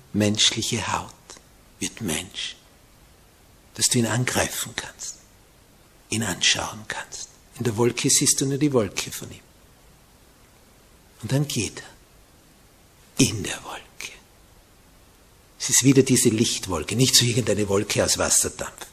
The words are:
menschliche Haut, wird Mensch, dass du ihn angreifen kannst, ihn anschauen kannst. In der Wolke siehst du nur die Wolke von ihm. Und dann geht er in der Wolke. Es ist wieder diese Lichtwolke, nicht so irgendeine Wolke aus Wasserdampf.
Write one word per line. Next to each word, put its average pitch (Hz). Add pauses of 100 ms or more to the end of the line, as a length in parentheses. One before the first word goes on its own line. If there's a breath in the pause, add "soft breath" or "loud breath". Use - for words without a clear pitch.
(120)
menschliche 104
Haut, - (680)
wird -
Mensch, 87 (1200)
dass -
du 127
ihn 113
angreifen 113
kannst, - (920)
ihn 107
anschauen -
kannst. - (280)
In 117
der 110
Wolke 123
siehst -
du 139
nur 135
die 139
Wolke -
von -
ihm. - (1800)
Und 107
dann 139
geht -
er -
in 101
der -
Wolke. - (1800)
Es -
ist -
wieder 131
diese 127
Lichtwolke, 101
nicht 127
so 123
irgendeine 107
Wolke 104
aus -
Wasserdampf. -